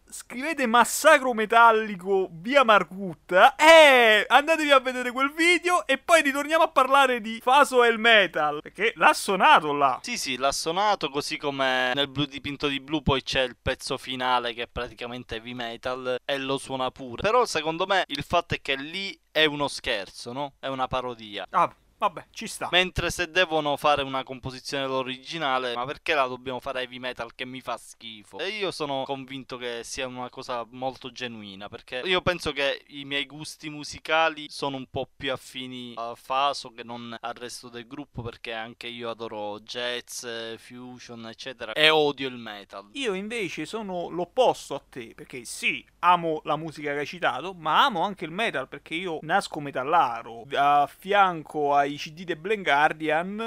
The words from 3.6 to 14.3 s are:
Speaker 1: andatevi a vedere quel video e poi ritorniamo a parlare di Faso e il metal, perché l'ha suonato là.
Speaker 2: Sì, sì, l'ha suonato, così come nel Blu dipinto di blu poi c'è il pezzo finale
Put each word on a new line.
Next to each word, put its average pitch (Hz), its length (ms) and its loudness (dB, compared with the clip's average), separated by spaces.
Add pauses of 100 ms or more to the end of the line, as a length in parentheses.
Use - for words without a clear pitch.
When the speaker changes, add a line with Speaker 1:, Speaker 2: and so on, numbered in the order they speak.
Speaker 1:
andatevi 294 420 4
a 277 80 8
vedere 254 320 0
quel 269 220 -2
video 339 540 2
e 269 120 2
poi 330 240 6
ritorniamo 294 420 2
a 320 40 0
parlare 262 520 4
di 226 220 -8
Faso 254 400 4
e 233 60 6
il 233 100 2
metal, 170 640 4
perché 196 340 -4
l'ha 175 160 6
suonato 196 600 4
là. 139 300 2
Speaker 2:
Sì, 240 140 -8
sì, 135 200 -6
l'ha 135 160 0
suonato, 180 580 -2
così 143 280 -6
come 131 560 0
nel 143 140 0
Blu 135 160 -4
dipinto 143 440 -6
di 139 120 -2
blu 143 220 -4
poi 135 200 2
c'è 139 200 0
il 123 180 -4
pezzo 131 380 -6
finale 127 560 -2